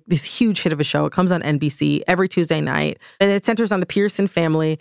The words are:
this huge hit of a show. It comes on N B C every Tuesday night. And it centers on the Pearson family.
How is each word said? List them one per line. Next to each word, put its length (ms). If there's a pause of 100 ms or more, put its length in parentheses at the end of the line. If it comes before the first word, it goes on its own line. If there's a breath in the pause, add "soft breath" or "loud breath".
this 160
huge 380
hit 100
of 80
a 60
show. 200
It 60
comes 220
on 100
N 140
B 120
C 380
every 220
Tuesday 320
night. 360 (220 loud breath)
And 100
it 160
centers 280
on 80
the 40
Pearson 420
family. 540